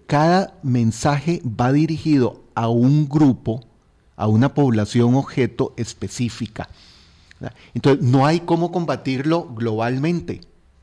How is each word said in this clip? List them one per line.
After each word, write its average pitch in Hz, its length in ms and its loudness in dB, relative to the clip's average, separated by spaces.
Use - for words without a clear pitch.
cada 170 560 2
mensaje 139 800 0
va 120 280 -2
dirigido 147 720 0
a 117 140 -2
un 135 380 4
grupo, 135 600 0
a 104 120 -2
una 113 280 2
población 120 580 2
objeto 131 640 -2
específica. - 920 -8
Entonces, 135 280 2
no 135 220 4
hay 160 140 2
cómo 170 320 -2
combatirlo 151 840 -4
globalmente, 117 880 -4